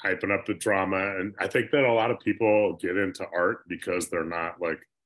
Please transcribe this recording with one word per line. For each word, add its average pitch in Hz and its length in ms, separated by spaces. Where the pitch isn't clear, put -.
hyping 95 280
up 98 140
the 107 100
drama. 95 640
And 101 200
I - 80
think 120 240
that 143 140
a 120 80
lot 113 180
of 117 80
people 107 580
get 90 200
into 95 320
art 87 380
because 87 420
they're 85 160
not, 85 360
like, 82 180